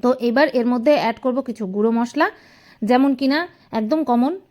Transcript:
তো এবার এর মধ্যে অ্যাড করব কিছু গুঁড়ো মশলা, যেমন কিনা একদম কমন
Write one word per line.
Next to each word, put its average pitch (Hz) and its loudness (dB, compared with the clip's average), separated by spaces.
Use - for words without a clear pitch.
তো 247 2
এবার 240 2
এর 240 -2
মধ্যে 247 2
অ্যাড 226 0
করব 254 -2
কিছু 226 -8
গুঁড়ো 208 0
মশলা, 247 0
যেমন 254 2
কিনা 285 -2
একদম 233 -2
কমন 254 0